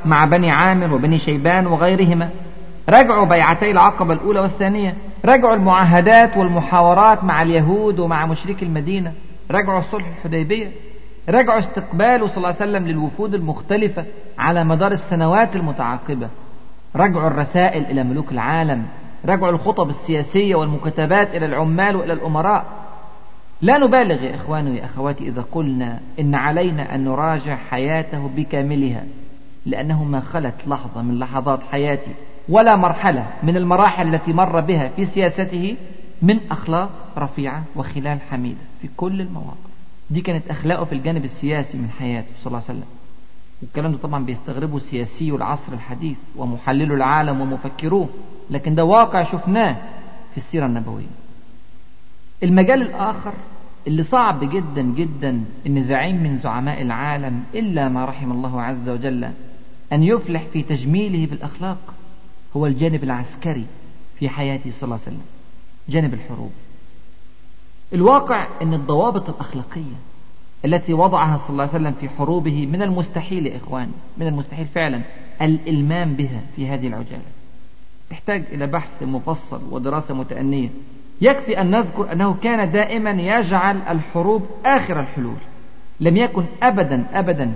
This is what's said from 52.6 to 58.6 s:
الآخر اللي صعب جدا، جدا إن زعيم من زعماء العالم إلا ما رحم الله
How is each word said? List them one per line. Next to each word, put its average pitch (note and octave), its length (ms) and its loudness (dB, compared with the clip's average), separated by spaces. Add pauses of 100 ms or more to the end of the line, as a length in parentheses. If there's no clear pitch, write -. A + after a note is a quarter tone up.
الآخر G3+ 500 -4 (540)
اللي D#3 160 0
صعب E3 480 2
جدا، D3 320 -2
جدا C3+ 640 -2 (220)
إن C#3 160 2
زعيم C#3+ 400 0
من C#3+ 160 0
زعماء C3+ 440 -2
العالم B2+ 600 -2 (120)
إلا F3+ 340 0
ما B2+ 160 0
رحم C3+ 280 -4
الله B2+ 300 -4